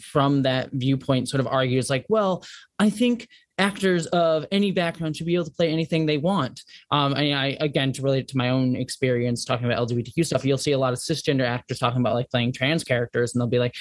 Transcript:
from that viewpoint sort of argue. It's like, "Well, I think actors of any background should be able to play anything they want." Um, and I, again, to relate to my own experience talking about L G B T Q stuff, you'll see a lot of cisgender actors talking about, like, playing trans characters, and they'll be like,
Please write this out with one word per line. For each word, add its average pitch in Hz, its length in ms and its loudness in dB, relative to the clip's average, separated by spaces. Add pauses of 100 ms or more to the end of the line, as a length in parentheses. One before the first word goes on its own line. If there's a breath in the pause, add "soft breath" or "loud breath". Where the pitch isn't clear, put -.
from 139 400 2
that 131 300 0
viewpoint 131 580 0
sort 139 100 -2
of 127 60 0
argue. 131 320 0
It's 123 140 -2
like, 131 180 -4
"Well, 202 340 0 (360 loud breath)
I 214 100 4
think 240 380 0 (320 soft breath)
actors 190 480 0
of 160 440 2
any 196 200 2
background 165 440 -2
should 165 120 -6
be 170 80 0
able 175 100 0
to 156 60 -14
play 165 200 0
anything 160 360 0
they 151 100 2
want." 156 460 -2 (260 loud breath)
Um, 139 240 2
and 143 220 0
I, 135 260 -2
again, 139 320 0
to 131 80 -8
relate 135 280 0
to 131 80 -2
my 123 120 2
own 127 260 2
experience 120 680 -2
talking 120 220 -2
about 117 100 2
L 120 80 0
G 117 80 -2
B 120 80 0
T 117 120 -8
Q 165 100 0
stuff, 143 200 -2
you'll 135 140 2
see 147 140 0
a 135 80 2
lot 127 140 0
of 120 40 -4
cisgender 139 480 0
actors 120 320 -4
talking 123 240 0
about, 117 140 2
like, 127 160 -4
playing 120 220 0
trans 147 300 0
characters, 120 520 -2
and 120 40 2
they'll 120 80 0
be 123 120 2
like, 123 220 -2